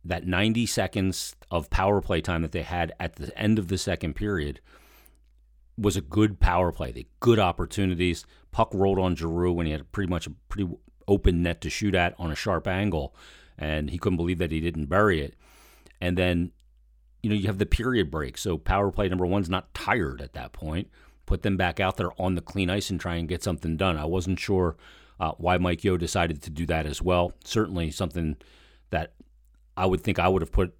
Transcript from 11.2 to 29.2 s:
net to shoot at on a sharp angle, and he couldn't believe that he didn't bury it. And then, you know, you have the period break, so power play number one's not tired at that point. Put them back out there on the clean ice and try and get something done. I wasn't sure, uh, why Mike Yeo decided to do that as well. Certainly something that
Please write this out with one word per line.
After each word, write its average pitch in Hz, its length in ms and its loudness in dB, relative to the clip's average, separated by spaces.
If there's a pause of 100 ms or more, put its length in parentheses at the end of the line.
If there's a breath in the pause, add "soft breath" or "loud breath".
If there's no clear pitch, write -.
net 85 180 0
to 80 100 -6
shoot 101 240 0
at 87 240 4
on 82 140 -4
a - 20 -4
sharp 87 320 -2
angle, 92 480 -2 (440 loud breath)
and 76 320 -2
he 87 80 -6
couldn't 92 180 0
believe 85 220 0
that 85 120 -2
he 80 100 0
didn't 82 260 -2
bury 92 340 4
it. 69 140 -8 (680 loud breath)
And 90 160 0
then, 90 340 2 (720)
you 107 80 0
know, 107 60 2
you 98 100 0
have 98 120 -2
the 101 80 2
period 113 440 2
break, 76 280 -6
so 85 200 -4
power 98 320 2
play 98 180 0
number 90 180 0
one's 90 240 0
not 92 240 -4
tired 76 460 -2
at 67 120 -14
that - 200 -14
point. 82 360 -6 (380 soft breath)
Put 95 160 0
them 98 160 2
back 87 200 0
out 92 200 0
there 90 120 0 (100)
on 92 140 0
the 85 60 -2
clean 92 300 -2
ice 98 200 -2
and 90 80 -2
try 85 180 -4
and 82 120 -4
get 87 140 -4
something 80 340 -2
done. 87 220 2
I 76 80 -4
wasn't 90 340 -2
sure, 90 360 0 (440 loud breath)
uh, 80 180 -2
why 90 200 2
Mike 87 260 0
Yeo 92 120 4
decided 82 460 0
to - 80 -12
do 80 160 -4
that 80 200 0
as 76 140 -6
well. 90 340 2 (100)
Certainly 87 480 -2
something 80 440 -4 (540 soft breath)
that 80 240 -4 (640)